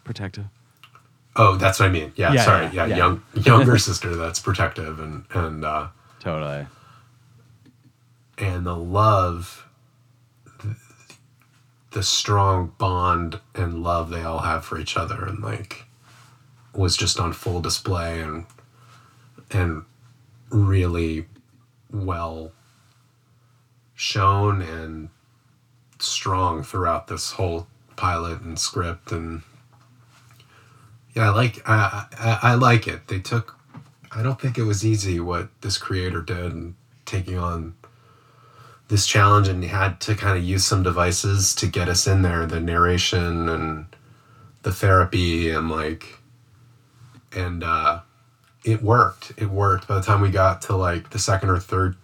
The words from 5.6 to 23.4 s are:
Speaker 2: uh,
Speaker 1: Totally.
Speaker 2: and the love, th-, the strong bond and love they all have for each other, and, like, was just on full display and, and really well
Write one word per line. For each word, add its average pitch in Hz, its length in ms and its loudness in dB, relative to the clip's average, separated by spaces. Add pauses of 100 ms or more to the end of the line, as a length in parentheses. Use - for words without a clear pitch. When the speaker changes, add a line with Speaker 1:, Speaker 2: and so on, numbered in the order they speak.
Speaker 2:
uh, 76 240 -4 (320)
Speaker 1:
Totally. 73 460 -6 (1700)
Speaker 2:
and 90 260 -4
the 87 120 -4
love, 90 920 2 (960)
th-, 107 120 -6 (1160)
the 95 140 -4
strong 95 760 2
bond 90 640 0 (160)
and 85 260 -4
love 82 280 -2
they 85 120 -6
all 82 180 -6
have 82 240 -4
for - 140 -10
each - 180 -6
other, - 280 -4
and, 95 180 -8
like, - 440 -10 (840)
was 92 240 0
just - 220 -2
on 82 140 -2
full 87 280 -6
display 85 600 -4
and, 80 260 -10 (1040)
and 85 320 -2 (680)
really 85 760 2 (640)
well 85 640 -6 (1400)